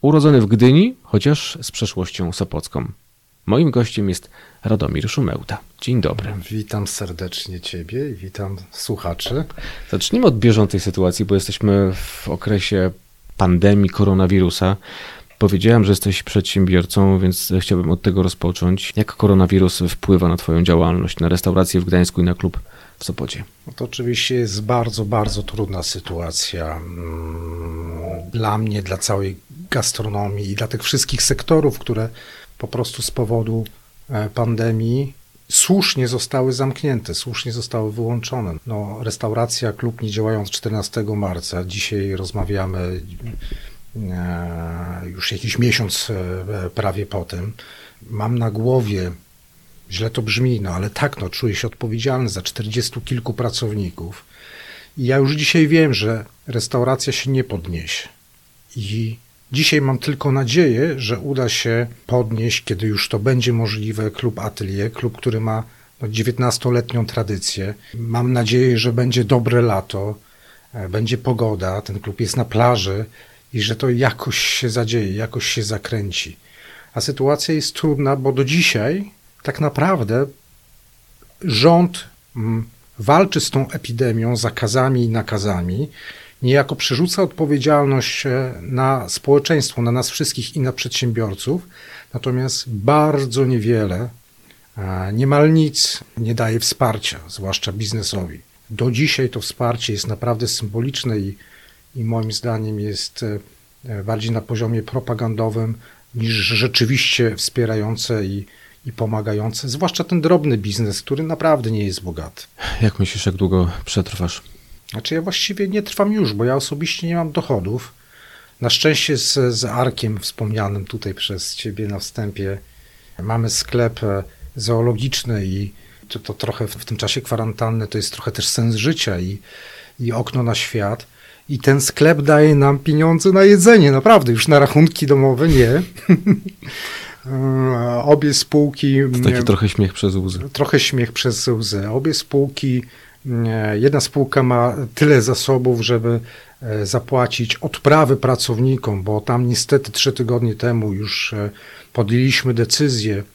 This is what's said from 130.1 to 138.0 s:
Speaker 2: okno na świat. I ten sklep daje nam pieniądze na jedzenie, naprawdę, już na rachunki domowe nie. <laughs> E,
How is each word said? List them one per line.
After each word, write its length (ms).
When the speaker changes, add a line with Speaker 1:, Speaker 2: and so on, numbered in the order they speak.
Speaker 2:
okno 320
na 120
świat. 500
I 100
ten 220
sklep 400
daje 340
nam 240
pieniądze 520
na 120
jedzenie, 480
naprawdę, 400
już 160
na 120
rachunki 480
domowe 400
nie. 340
<laughs> 20
E, 800